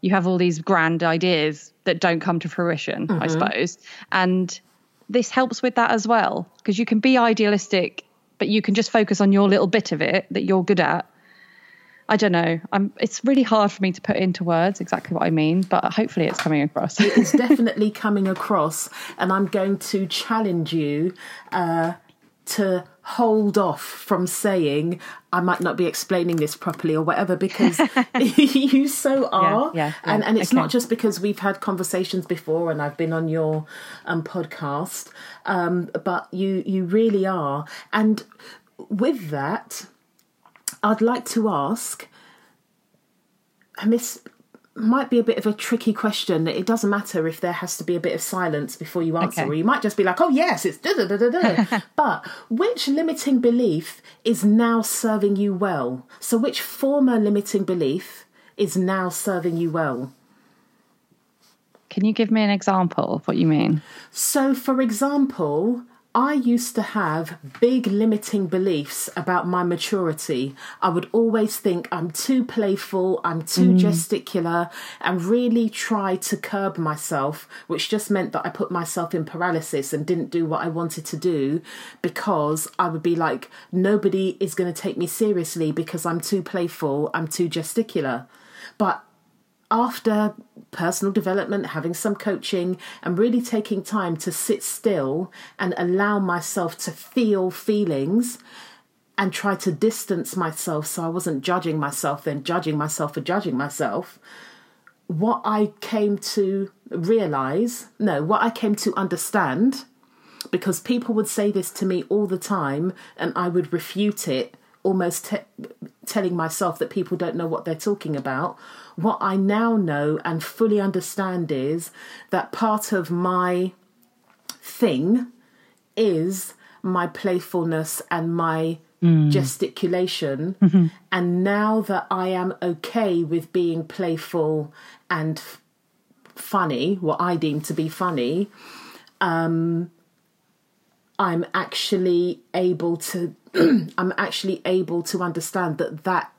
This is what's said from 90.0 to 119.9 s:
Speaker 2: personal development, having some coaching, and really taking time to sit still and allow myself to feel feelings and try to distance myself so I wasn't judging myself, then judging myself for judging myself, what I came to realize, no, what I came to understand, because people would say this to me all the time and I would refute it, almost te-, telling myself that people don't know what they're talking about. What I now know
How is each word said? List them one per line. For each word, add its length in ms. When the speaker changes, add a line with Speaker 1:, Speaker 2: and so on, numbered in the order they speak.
Speaker 2:
personal 420
development, 540
having 260
some 220
coaching, 640
and 160
really 240
taking 400
time 340
to 160
sit 300
still 680
and 180
allow 420
myself 600
to 120
feel 600
feelings 880
and 120
try 240
to 180
distance 640
myself 500
so 180
I 40
wasn't 340
judging 360
myself, 460
then 200
judging 340
myself 360
for 60
judging 380
myself, 600
what 380
I 360
came 360
to 340
realize, 960
no, 240
what 200
I 80
came 260
to 180
understand, 920
because 300
people 340
would 140
say 220
this 220
to 140
me 220
all 180
the 120
time 540
and 180
I 120
would 240
refute 560
it, 260
almost 440
te-, 420
telling 300
myself 420
that 100
people 300
don't 180
know 100
what 200
they're 80
talking 420
about. 400
What 240
I 160
now 400
know 480